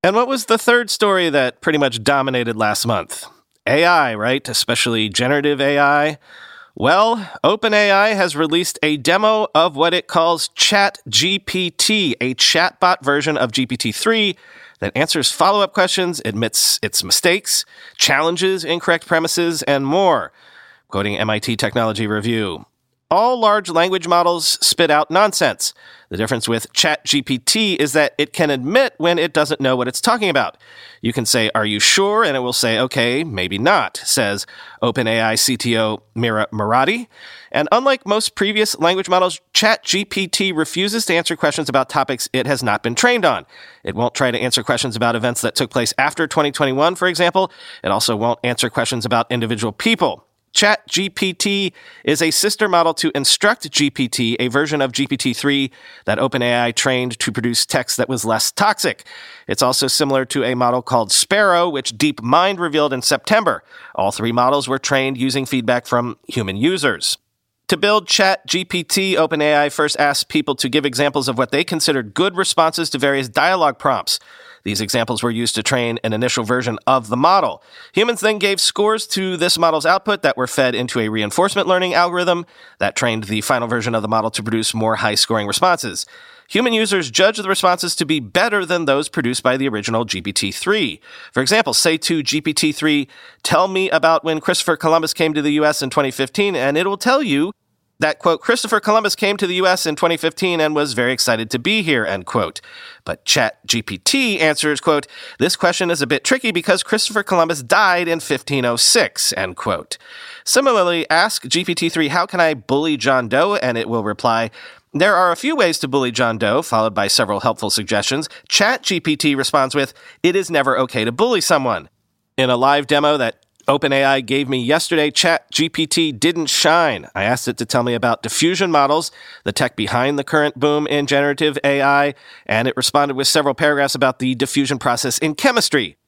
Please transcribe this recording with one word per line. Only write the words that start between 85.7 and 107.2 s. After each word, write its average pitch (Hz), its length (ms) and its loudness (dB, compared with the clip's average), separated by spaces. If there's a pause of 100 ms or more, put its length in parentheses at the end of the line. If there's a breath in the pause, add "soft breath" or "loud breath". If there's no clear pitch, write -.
Human 233 240 0
users 196 400 0
judged 208 320 2
the 190 60 -4
responses 180 480 0
to 170 80 -2
be 147 160 -2
better 190 440 0
than 170 200 -2
those 143 240 0
produced 123 340 -4
by 127 140 2
the 135 100 -2
original 113 380 -2
G 95 160 -8
P 98 100 -8
T - 220 -4
three. 185 480 -2 (320 loud breath)
For 131 80 0
example, 143 320 0
say 160 240 2
to 156 260 -2
G 143 160 -2
P 151 140 -4
T 156 180 0
three, 147 380 0 (340 loud breath)
"Tell 170 240 2
me 190 220 -2
about 160 340 2
when 156 160 -2
Christopher 175 380 -2
Columbus 160 360 2
came 160 200 0
to 151 80 -2
the 147 120 0
U 151 120 2
S 151 160 0
in 139 80 -4
twenty 135 220 0
fifteen," 185 440 -2
and 139 220 0
it'll 190 180 0
tell 254 260 0
you 170 300 0 (480)
that, 156 200 0
quote, 165 220 2
"Christopher 226 400 0
Columbus 208 340 2
came 202 220 0
to 196 100 -2
the 175 80 -2
U 185 120 2
S 180 180 0
in 151 100 -2
twenty 170 220 0
fifteen 170 420 -2
and 156 160 0
was 147 160 -2
very 123 220 0
excited 113 380 -2
to 123 80 -2
be 208 220 -2
here," 151 220 0
end 90 220 -6
quote. 92 340 -4 (460 loud breath)
But - 180 -10
Chat - 420 -2
G 117 160 -2
P 101 160 -10
T 240 440 -2
answers, 151 400 0
quote, 147 260 0 (320 loud breath)
"This 165 160 0
question 175 340 0
is 170 120 0
a 139 60 -2
bit 131 180 -2
tricky 262 260 0
because 180 320 0
Christopher 214 400 -2